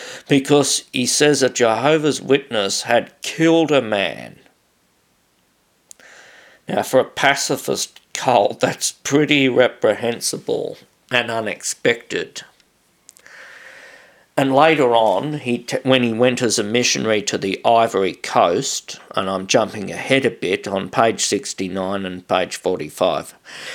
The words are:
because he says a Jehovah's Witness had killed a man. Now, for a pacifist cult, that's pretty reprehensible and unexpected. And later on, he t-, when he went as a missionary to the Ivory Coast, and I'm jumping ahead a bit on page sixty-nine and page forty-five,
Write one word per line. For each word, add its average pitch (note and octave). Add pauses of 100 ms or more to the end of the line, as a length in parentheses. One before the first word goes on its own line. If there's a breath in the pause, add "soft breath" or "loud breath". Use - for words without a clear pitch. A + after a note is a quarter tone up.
(260 loud breath)
because C#3+
he B2
says C#3+
a B2+
Jehovah's C3
Witness G#2+
had A#2+
killed E3
a C#3
man. F2+ (2250 loud breath)
Now, G2+
for -
a B2+
pacifist - (120)
cult, A2
that's -
pretty C#3
reprehensible A#2 (340)
and A#2
unexpected. A2+ (1900 loud breath)
And C3+
later C#3
on, A2
he B2
t-, B2
when C3
he A#2
went B2
as A2+
a A2
missionary A2
to G2+
the F#2+
Ivory A2+
Coast, - (160)
and F#2+
I'm F#2+
jumping G2+
ahead C3
a A#2
bit -
on G2
page A2+
sixty-nine F#2+
and F2+
page F#2
forty-five, E2 (400 loud breath)